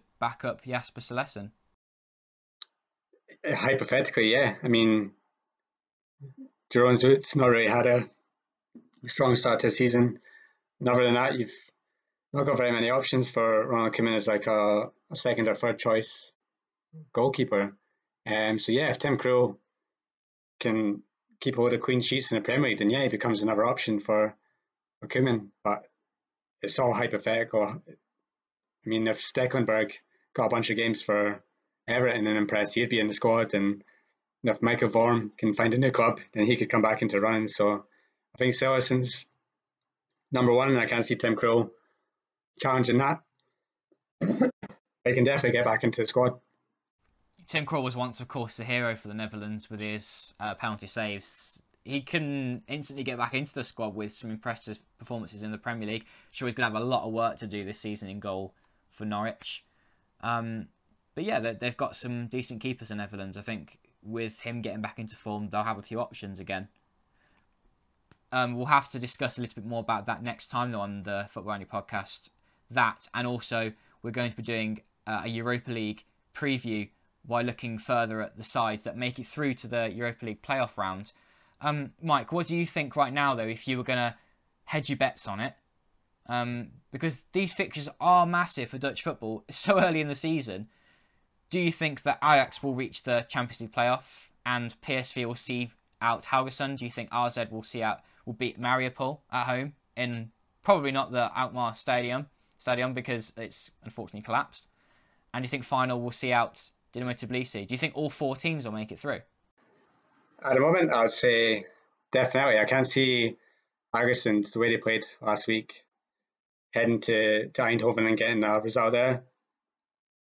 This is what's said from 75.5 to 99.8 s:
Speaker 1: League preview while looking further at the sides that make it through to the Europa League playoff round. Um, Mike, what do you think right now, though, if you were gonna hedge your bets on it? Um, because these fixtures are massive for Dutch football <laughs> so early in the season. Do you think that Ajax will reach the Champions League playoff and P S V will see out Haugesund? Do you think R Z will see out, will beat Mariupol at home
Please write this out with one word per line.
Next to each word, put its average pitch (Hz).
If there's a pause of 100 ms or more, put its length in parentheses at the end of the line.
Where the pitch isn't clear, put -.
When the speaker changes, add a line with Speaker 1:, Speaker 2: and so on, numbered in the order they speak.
Speaker 1:
League 107 (280)
preview 120 (380)
while 120
looking 117
further 110
at -
the 110
sides 110
that -
make 123
it 123
through 143
to -
the 113
Europa 120
League 107
playoff 131
round. 98 (480)
Um, 147 (100)
Mike, 143
what 165
do 165
you 170
think 151
right 139
now, 139
though, 117
if 110
you 131
were 123
gonna 120 (480)
hedge -
your 139
bets -
on 101
it? 131 (720)
Um, 120 (240)
because 143
these 185
fixtures 147 (120)
are 175
massive 170
for 135
Dutch 135
football 110
<laughs> -
so 196
early 170
in 151
the 143
season. 123 (840)
Do 185
you 170
think 151
that 143
Ajax 143
will 139
reach 127
the 120
Champions 123
League 113
playoff 123 (180)
and 120
P 143
S 127
V 123
will 117
see 123 (300)
out 117
Haugesund? 135
Do 120
you 120
think 117
R 123
Z 120
will 110
see 117
out, 110 (240)
will 123
beat 117
Mariupol 127 (120)
at 123
home 131 (200)